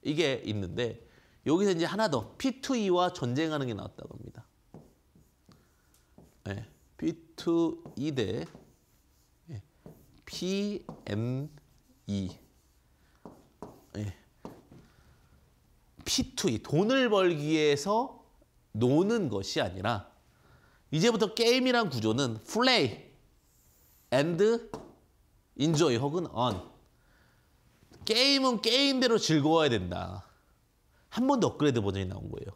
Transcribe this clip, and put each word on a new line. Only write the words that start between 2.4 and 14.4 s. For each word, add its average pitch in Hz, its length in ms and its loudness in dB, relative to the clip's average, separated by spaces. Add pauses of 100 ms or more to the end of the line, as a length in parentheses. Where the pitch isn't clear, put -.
전쟁하는 143 540 -4
게 117 80 -6
나왔다고 - 400 -14
합니다. - 320 -18 (2000)
네, 101 200 -8 (320)
피투이 - 1200 -4
대, 117 300 -2 (1040)
예, 107 120 -12 (600)
피엠이. 156 1300 -6 (2500)
예. 101 200 -8 (1900)